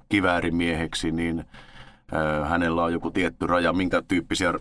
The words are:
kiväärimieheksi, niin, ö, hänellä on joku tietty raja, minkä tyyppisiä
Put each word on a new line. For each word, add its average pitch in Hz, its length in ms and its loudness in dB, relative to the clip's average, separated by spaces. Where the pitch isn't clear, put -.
kiväärimieheksi, 85 1040 0
niin, 82 320 -2
ö, 78 320 0
hänellä 85 400 0
on 85 80 0
joku 85 180 -4
tietty 87 360 -2
raja, 85 260 2
minkä 90 300 0
tyyppisiä 85 580 0